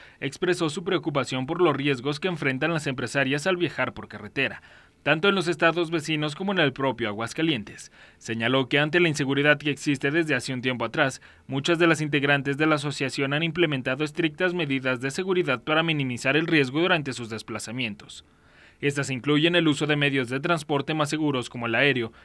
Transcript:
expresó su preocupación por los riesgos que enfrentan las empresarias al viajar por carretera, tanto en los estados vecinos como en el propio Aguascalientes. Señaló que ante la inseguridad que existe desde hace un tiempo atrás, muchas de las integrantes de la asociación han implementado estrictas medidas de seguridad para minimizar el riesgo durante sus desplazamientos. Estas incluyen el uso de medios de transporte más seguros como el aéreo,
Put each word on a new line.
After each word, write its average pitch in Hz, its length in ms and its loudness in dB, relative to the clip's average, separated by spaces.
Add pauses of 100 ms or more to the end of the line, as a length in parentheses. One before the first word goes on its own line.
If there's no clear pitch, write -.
(200)
expresó 175 500 -2
su 170 140 -8
preocupación 143 600 -2
por 165 160 -4
los 165 160 4
riesgos 139 420 -2
que 190 100 -4
enfrentan 147 440 -2
las 151 140 -2
empresarias 139 600 -2
al 185 120 2
viajar 127 340 -2
por 101 160 -12
carretera, 104 540 -6 (400)
tanto 156 260 2
en 202 60 4
los 180 140 0
estados 165 420 2
vecinos 151 440 -2
como 190 180 -4
en 185 80 2
el 139 120 4
propio 117 380 -2
Aguascalientes. 117 840 -4 (240)
Señaló 120 540 0
que 143 80 4
ante 151 200 2
la 175 100 6
inseguridad 143 500 2
que 147 100 -6
existe 143 420 0
desde 156 240 2
hace 127 200 -2
un 123 80 -4
tiempo 120 240 0
atrás, 131 340 0 (260)
muchas 139 320 0
de 170 100 6
las 156 120 4
integrantes 143 560 2
de 151 80 2
la 156 120 4
asociación 139 580 -2
han 151 80 0
implementado 151 600 0
estrictas 160 520 0
medidas 135 480 -2
de 135 80 -2
seguridad 180 520 0
para 156 200 2
minimizar 139 560 0
el 160 80 0
riesgo 147 340 2
durante 165 320 0
sus 120 160 -10
desplazamientos. 110 960 -8 (540)
Estas 143 300 -2
incluyen 147 480 2
el 165 120 4
uso 147 180 2
de 147 100 2
medios 139 320 0
de 131 100 -4
transporte 151 540 -2
más 151 160 0
seguros 147 400 0
como 120 160 -8
el 113 100 -2
aéreo, 127 380 2 (120)